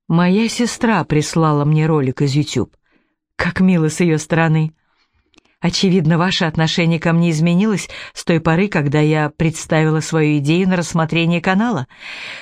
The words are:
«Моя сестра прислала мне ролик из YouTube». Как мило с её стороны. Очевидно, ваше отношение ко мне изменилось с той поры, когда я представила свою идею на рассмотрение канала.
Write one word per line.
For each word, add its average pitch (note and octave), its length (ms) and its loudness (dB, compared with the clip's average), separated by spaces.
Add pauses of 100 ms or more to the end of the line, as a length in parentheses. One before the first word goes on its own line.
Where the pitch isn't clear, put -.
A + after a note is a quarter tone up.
«Моя F#3 420 2
сестра A3 540 -2
прислала D3+ 600 0
мне D#3 220 2
ролик D3 360 0
из C#3 120 0
YouTube». C#3 420 -2 (600)
Как - 240 -2
мило F3+ 300 2
с D#3 100 -6
её E3 180 2
стороны. D#3+ 560 0 (840)
Очевидно, F3 600 2
ваше F3+ 260 -2
отношение D#3+ 540 0
ко E3 140 0
мне E3+ 180 2
изменилось F3 580 0 (240)
с - 100 -14
той E3 160 2
поры, E3+ 280 0
когда D3+ 320 0
я D3+ 300 2
представила D#3 720 0
свою D3+ 360 0
идею E3 320 0
на F#3 60 0
рассмотрение E3 680 -2
канала. F#3+ 460 -2 (540)